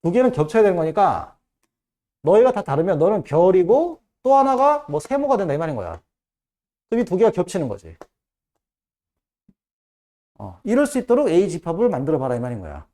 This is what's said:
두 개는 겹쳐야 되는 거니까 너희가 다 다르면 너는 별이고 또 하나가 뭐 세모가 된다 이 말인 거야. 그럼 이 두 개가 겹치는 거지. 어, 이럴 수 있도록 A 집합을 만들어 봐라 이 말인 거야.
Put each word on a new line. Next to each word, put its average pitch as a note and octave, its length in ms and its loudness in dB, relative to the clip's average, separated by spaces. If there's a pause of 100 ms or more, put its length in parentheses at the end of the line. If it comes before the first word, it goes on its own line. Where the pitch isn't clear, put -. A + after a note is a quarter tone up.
두 E3+ 100 -4
개는 B3 180 2
겹쳐야 D3+ 320 0
되는 F#3+ 140 2
거니까 D#3+ 600 -2 (840)
너희가 A3 300 4
다 G#3 100 -4
다르면 D#3+ 360 -2
너는 F#3+ 260 0
별이고 F#3+ 760 2 (220)
또 C4 120 2
하나가 C#4 540 2
뭐 D3 120 -4
세모가 C#4 360 -2
된다 F3 180 -2
이 D3 40 -4
말인 D#3+ 180 -4
거야. E2+ 240 -10 (880)
그럼 A3+ 120 0
이 - 20 0
두 F#3 120 -4
개가 A3 160 4
겹치는 F3 360 -4
거지. E2 280 -14 (2500)
어, G2 300 -18
이럴 B3+ 220 2
수 C#4 120 -4
있도록 B3 300 0
A F3 220 2
집합을 E3+ 380 -2
만들어 C#3+ 300 -2
봐라 B2+ 180 -4
이 A#2 40 -6
말인 A#2+ 200 -8
거야. D2+ 340 -14